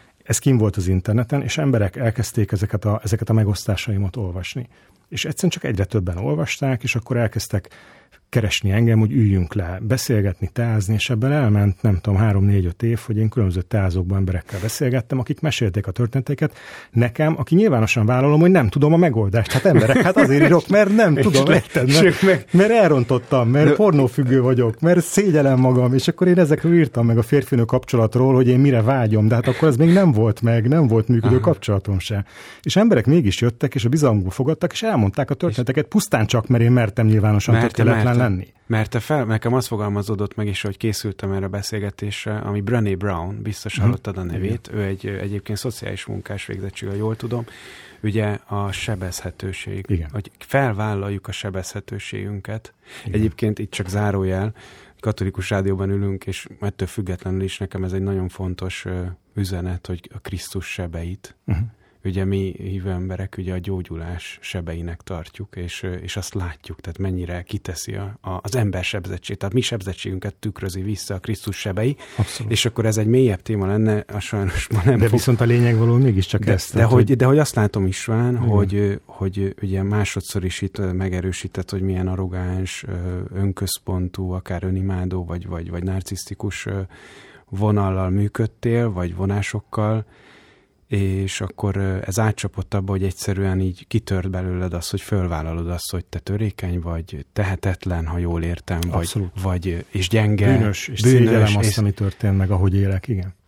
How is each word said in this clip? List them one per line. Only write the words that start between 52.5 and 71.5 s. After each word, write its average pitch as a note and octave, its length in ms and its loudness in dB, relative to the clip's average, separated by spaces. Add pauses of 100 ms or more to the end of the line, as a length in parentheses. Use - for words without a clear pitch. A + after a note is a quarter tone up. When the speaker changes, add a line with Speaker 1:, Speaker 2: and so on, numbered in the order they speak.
Speaker 1:
Igen. G#2 140 -2
Speaker 2:
Egyébként G#2+ 380 0
itt G#2 120 -8
csak F#2 180 -6
zárójel, G2 640 -2 (480)
katolikus F#2+ 500 -4
rádióban G2 400 0
ülünk, G2 360 -4
és - 200 -8 (140)
ettől G2+ 280 -6
függetlenül F#2+ 540 -6
is F#2+ 160 -6
nekem F#2 260 -6
ez F#2 80 -6
egy F#2+ 100 -4
nagyon F#2+ 260 -2
fontos, F#2 560 -8
ö, F#2 160 -6 (340)
üzenet, F#2 520 -6
hogy F2 280 -10
a - 40 -16
Krisztus - 480 -10
sebeit. F2 680 -10 (100)
Speaker 1:
Mhm. F#2 140 -2 (460)
Speaker 2:
Ugye F#2+ 200 -4
mi F#2+ 340 -2
hívő F#2+ 320 -8
emberek F#2 480 -8
ugye F#2 140 -6
a F#2 60 -4
gyógyulás F2 840 -8
sebeinek E2+ 600 -8
tartjuk, - 560 -12
és, F2 260 -10
ö, F#2 100 -6
és F2+ 240 -10
azt - 180 -8
látjuk, F2+ 460 -8
tehát E2+ 180 -12
mennyire F2+ 440 -6
kiteszi - 520 -10
a, G2+ 260 -10
a, F#2 220 -8
az A2 140 -6
ember F#2+ 280 -2
sebzettségét. F#2+ 540 -8
Tehát G2 160 -6
mi B2+ 60 2
sebzettségünket G2 760 -6
tükrözi F#2+ 480 -8
vissza G#2 320 -6
a F#2 40 -6
Krisztus - 380 -6